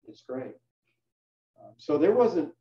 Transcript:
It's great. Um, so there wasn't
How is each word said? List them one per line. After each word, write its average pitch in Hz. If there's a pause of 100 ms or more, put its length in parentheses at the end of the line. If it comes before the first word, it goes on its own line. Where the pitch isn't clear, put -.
It's -
great. 127 (1040)
Um, -
so 147
there 190
wasn't 240